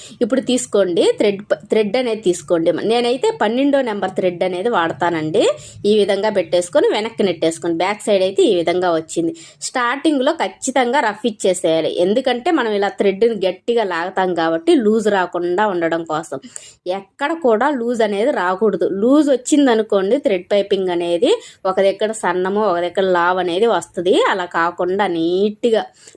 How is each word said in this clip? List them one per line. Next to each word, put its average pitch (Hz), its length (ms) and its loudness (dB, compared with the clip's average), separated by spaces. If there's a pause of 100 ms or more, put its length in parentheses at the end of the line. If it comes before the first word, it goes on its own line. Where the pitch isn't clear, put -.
(200)
ఇప్పుడు 247 220 0
తీసుకోండి, 202 600 0 (100)
థ్రెడ్ 202 280 -2
ప-, - 220 -4
థ్రెడ్ 220 320 0
అనేది 226 260 -2
తీసుకోండి. 175 500 0 (120)
నేనైతే 240 520 0
పన్నెండో 269 460 2
నెంబర్ 202 320 -4
థ్రెడ్ 185 300 -2
అనేది 185 260 -2
వాడతానండి. 170 720 0 (380)
ఈ 202 140 2
విధంగా 202 360 2
పెట్టేసుకొని 185 580 0
వెనక్కి 226 340 -2
నెట్టేసుకోండి. 165 540 -2
బ్యాక్ 196 260 -2
సైడ్ 196 200 2
అయితే 196 200 0
ఈ 233 120 4
విధంగా 175 360 0
వచ్చింది. 165 420 -2 (300)
స్టార్టింగ్‌లో 269 720 0
ఖచ్చితంగా 254 640 -2
రఫ్ 208 240 -4
ఇచ్చేసేయాలి. 170 720 0
ఎందుకంటే 240 520 0
మనం 240 220 0
ఇలా 202 180 0
థ్రెడ్‌ని 202 500 0
గట్టిగా 214 440 -2
లాగుతాం 185 480 -2
కాబట్టి 165 440 2
లూజ్ 214 320 2
రాకుండా 180 580 0
ఉండడం 165 380 -2
కోసం. 156 340 -6 (520)
ఎక్కడ 233 480 -6
కూడా 247 320 2
లూజ్ 233 320 -2
అనేది 214 300 0
రాకూడదు. 190 640 0
లూజ్ 269 340 4
వచ్చిందనుకోండి, 240 880 2
థ్రెడ్ 190 300 -2
పైపింగ్ 196 420 0
అనేది 175 400 0 (340)
ఒక 190 140 0
దగ్గర 196 380 0
సన్నము, 190 480 0
ఒక 175 140 0
దగ్గర 180 320 -2
లావు 180 280 2
అనేది 180 300 0
వస్తది. 185 460 0 (120)
అలా 190 240 -2
కాకుండా 180 580 -2
నీట్‌గా 196 680 0 (400)